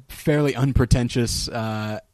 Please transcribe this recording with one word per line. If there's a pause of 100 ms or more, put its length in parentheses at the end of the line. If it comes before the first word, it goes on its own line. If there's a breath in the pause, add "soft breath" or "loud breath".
fairly
unpretentious.
Uh, (160)